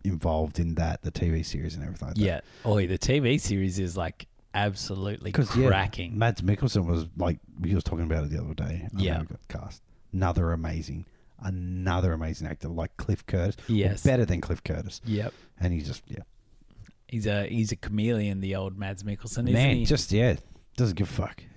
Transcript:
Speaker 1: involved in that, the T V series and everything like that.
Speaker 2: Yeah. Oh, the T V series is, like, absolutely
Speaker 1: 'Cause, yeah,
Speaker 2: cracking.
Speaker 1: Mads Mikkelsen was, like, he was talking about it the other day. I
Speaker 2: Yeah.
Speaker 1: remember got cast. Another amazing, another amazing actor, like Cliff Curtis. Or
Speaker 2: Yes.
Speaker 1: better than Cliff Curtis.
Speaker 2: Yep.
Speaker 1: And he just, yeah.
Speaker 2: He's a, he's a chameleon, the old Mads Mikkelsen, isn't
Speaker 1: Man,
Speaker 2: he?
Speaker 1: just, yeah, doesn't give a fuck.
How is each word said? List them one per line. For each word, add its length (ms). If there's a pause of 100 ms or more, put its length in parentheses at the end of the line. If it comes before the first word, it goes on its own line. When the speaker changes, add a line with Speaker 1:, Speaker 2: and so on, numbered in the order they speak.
Speaker 1:
involved 540
in 160
that, 280
the 80
T 200
V 120
series 320
and 100
everything 240
like 80
that. 60
Speaker 2:
Yeah. 180 (240)
Oh, 200
the 140
T 220
V 180
series 400
is, 180
like, 300 (260)
absolutely 800
Speaker 1:
'Cause, 240
yeah, 120
Speaker 2:
cracking. 500
Speaker 1:
Mads 240
Mikkelsen 440
was, 200 (100)
like, 220 (260)
he 100
was 100
talking 200
about 200
it 60
the 120
other 120
day. 320
I 140
Speaker 2:
Yeah. 120
Speaker 1:
remember 260 (100)
got 140
cast. 200 (300)
Another 400
amazing, 540 (340)
another 720
amazing 340
actor, 220
like 300
Cliff 280
Curtis. 300 (120)
Or 40
Speaker 2:
Yes. 320
Speaker 1:
better 220
than 160
Cliff 200
Curtis. 440
Speaker 2:
Yep. 260 (260)
Speaker 1:
And 140
he 80
just, 260
yeah. 140 (880)
Speaker 2:
He's 180
a, 200
he's 240
a 60
chameleon, 640
the 160
old 200
Mads 280
Mikkelsen, 400
isn't 80
Speaker 1:
Man, 240
Speaker 2:
he? 80
Speaker 1:
just, 260
yeah, 260 (400)
doesn't 200
give 120
a 40
fuck. 320 (120)